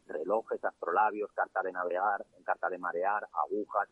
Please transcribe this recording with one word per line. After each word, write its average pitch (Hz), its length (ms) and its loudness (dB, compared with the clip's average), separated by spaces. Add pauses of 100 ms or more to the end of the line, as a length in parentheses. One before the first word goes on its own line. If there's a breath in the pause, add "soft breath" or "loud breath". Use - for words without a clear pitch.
relojes, 98 580 -2
astrolabios, 101 680 0
cartas 95 320 0
de 92 80 -2
navegar, 92 540 0 (180)
cartas 92 260 0
de 90 100 -6
marear, 101 520 0
agujas 98 600 0